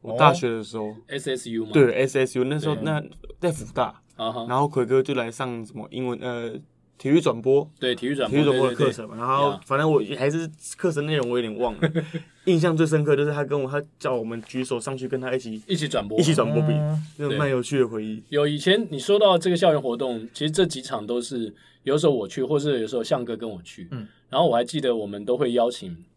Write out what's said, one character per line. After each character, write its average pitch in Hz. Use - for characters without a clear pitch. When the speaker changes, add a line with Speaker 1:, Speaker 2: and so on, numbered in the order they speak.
Speaker 1:
我 117
大 139
学 131
的 113
时 110
候。 107
Speaker 2:
哦。 107
S 139
S 127
U 113
吗？ 107
Speaker 1:
对 135
，S 135
S 131
U， 127
那 147
时 151
候 151
Speaker 2:
对。 -
Speaker 1:
那， 151
在 175
辅 -
大。 -
Speaker 2:
啊 113
哈。 117
Speaker 1:
然 123
后 143
奎 143
哥 131
就 139
来 117
上 120
什 104
么 107
英 127
文， 120
呃， 120
体 135
育 151
转 123
播。 139
Speaker 2:
对， 127
体 120
育 143
转 127
播， 131
Speaker 1:
体 147
育 -
转 131
播 135
的 120
课 131
程 110
嘛。 110
Speaker 2:
对， 113
对， 117
对。 123
Speaker 1:
然 135
后 143
反 139
正 156
我 143
还 135
是 160
课 180
程 147
内 151
容 123
我 123
有 120
点 110
忘 117
了。 156
Speaker 2:
<laughs> -
Speaker 1:
印 175
象 165
最 160
深 156
刻 143
就 143
是 147
他 147
跟 143
我， 131
他 143
叫 131
我 113
们 113
举 127
手 123
上 135
去 127
跟 127
他 127
一 131
起， 110
Speaker 2:
一 190
起 151
转 127
播。 107
Speaker 1:
一 180
起 156
转 120
播 156
比， 151
Speaker 3:
嗯。 156
Speaker 1:
那 147
种 139
蛮 147
有 127
趣 139
的 123
回 110
忆。 110
Speaker 2:
有， 147
以 147
前 196
你 147
说 202
到 196
这 180
个 175
校 170
园 147
活 123
动， 117
其 147
实 156
这 175
几 131
场 107
都 120
是 120
有 135
时 151
候 156
我 110
去， 131
或 143
是 139
有 110
时 123
候 113
象 127
哥 113
跟 113
我 92
去。 -
Speaker 3:
嗯。 110
Speaker 2:
然 131
后 170
我 117
还 120
记 147
得 127
我 107
们 101
都 123
会 127
邀 120
请 90